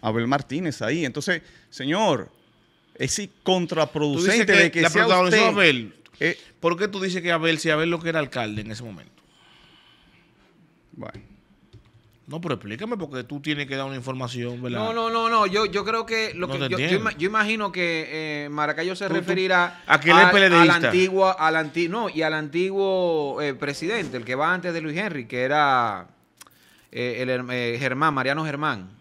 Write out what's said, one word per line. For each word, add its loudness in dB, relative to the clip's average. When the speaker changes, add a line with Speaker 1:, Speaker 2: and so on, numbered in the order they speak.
Speaker 1:
Abel -2
Martínez -4
ahí. -2
Entonces, -4
señor... -2
Es -4
Speaker 2:
Tú -4
dices -10
Speaker 1:
contraproducente 2
Speaker 2:
que 8
Speaker 1:
de 6
que 0
Speaker 2:
la 4
Speaker 1:
sea 2
Speaker 2:
protagonizó 4
Speaker 1:
usted, 6
Speaker 2:
Abel. 2
Speaker 1:
eh, 0
Speaker 2:
¿Por 2
qué -2
tú -8
dices -4
que 0
Abel, 0
si -2
Abel 0
lo -2
que -4
era 0
alcalde -4
en -12
ese -12
momento? -18
Speaker 1:
Bueno. -16
Speaker 2:
No, -12
pero -4
explícame, -10
porque -8
tú -12
tienes -4
que -8
dar -4
una -8
información, -8
¿verdad? -6
Speaker 3:
No, -2
no, -2
no, 0
no. 4
Yo, 0
yo -2
creo -2
que -4
lo -6
Speaker 2:
No -6
Speaker 3:
que -4
Speaker 2:
te -2
Speaker 3:
yo, -2
yo 0
Speaker 2:
entiendo. 0
Speaker 3:
ima-, -10
yo -2
imagino 0
que, -4
eh, -10
Maracayo -2
se -8
Speaker 2:
Tú, -2
tú, 0
Speaker 3:
referirá 0
Speaker 2:
a 4
que 2
él 10
es 10
Speaker 3:
al, 8
al 6
Speaker 2:
P 8
L 8
Dista. 8
Speaker 3:
antiguo, 2
al 4
anti-, -2
no, -4
y -4
al 0
antiguo, 0
eh, -2
presidente, -4
el -10
que -4
va 0
antes -4
de -6
Luis -6
Henry, -6
que -6
era, 2
eh, -4
el -2
her-, -2
eh, -4
Germán, 0
Mariano 0
Germán. -6